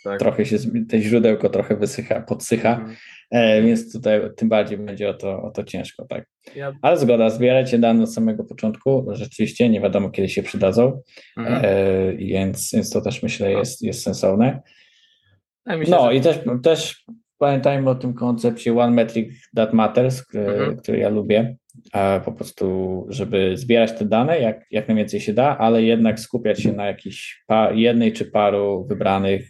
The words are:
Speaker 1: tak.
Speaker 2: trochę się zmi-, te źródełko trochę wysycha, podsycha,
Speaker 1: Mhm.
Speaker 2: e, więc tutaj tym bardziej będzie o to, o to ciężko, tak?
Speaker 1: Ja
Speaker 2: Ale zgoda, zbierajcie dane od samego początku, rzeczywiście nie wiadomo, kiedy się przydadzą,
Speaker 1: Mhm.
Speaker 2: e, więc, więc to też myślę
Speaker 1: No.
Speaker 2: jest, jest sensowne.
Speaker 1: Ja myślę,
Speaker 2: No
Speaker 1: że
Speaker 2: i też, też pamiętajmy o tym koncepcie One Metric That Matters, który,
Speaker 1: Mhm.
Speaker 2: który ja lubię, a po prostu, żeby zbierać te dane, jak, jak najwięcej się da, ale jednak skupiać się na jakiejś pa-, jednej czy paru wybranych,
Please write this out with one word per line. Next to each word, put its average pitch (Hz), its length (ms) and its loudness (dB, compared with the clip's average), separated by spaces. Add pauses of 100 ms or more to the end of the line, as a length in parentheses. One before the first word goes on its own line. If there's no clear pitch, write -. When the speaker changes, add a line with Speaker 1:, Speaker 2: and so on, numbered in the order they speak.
Speaker 1:
tak. 98 160 -6
Speaker 2:
trochę 110 260 0
się 107 120 -2
zmi-, 113 280 -4
te 113 160 0
źródełko 110 480 2
trochę 101 260 -2
wysycha, 110 460 -4
podsycha, - 540 -2
Speaker 1:
Mhm. 110 200 -10 (360)
Speaker 2:
e, 110 300 4
więc 113 320 2
tutaj 107 280 0 (160)
tym 113 120 0
bardziej 104 280 0
będzie 101 320 -6
o 92 40 -4
to, 95 280 -8
o 87 100 -12
to - 120 -8
ciężko, - 420 -12
tak? - 200 -10 (300)
Speaker 1:
Ja 139 260 -10
Speaker 2:
Ale 156 160 4
zgoda, 117 320 4
zbierajcie 123 500 2
dane 113 240 4
od 110 100 -4
samego 113 300 -2
początku, - 680 -2
rzeczywiście 110 580 -2
nie 104 120 2
wiadomo, 113 280 0
kiedy 95 200 -2
się - 140 -4
przydadzą, 117 580 0 (360)
Speaker 1:
Mhm. 117 280 -2
Speaker 2:
e, 95 520 2
więc, 95 560 -4
więc 110 160 -2
to 110 120 -2
też - 220 -6
myślę 101 300 -2
Speaker 1:
No. 101 60 0
Speaker 2:
jest, - 220 -6
jest - 220 -6
sensowne. 104 580 0 (1040)
Speaker 1:
Ja 185 120 -6
myślę, 165 200 4
Speaker 2:
No 131 140 6
Speaker 1:
że 131 40 4
Speaker 2:
i 131 60 4
też, 156 180 2 (240)
też - 420 0 (340)
pamiętajmy 139 500 2
o 127 60 2
tym 127 180 -6
koncepcie 120 600 -2
One 120 220 4
Metric 113 380 0 (220)
That 110 180 0
Matters, 120 520 2
który, 104 200 -6
Speaker 1:
Mhm. 104 320 -2
Speaker 2:
który 110 200 -4
ja 104 120 2
lubię, 107 480 0 (360)
a 98 320 0
po - 60 -6
prostu, 92 800 -6
żeby 98 480 -2
zbierać 117 340 2
te - 140 -6
dane, 127 340 0
jak, 110 320 -2
jak 107 160 -4
najwięcej 104 320 0
się 104 140 -6
da, 135 240 2
ale 113 260 2
jednak 113 360 2
skupiać 107 420 -4
się 110 120 0
na 101 120 -6
jakiejś - 600 -12
pa-, 110 240 4
jednej 113 420 2
czy 98 120 -6
paru 101 640 0
wybranych, 98 600 0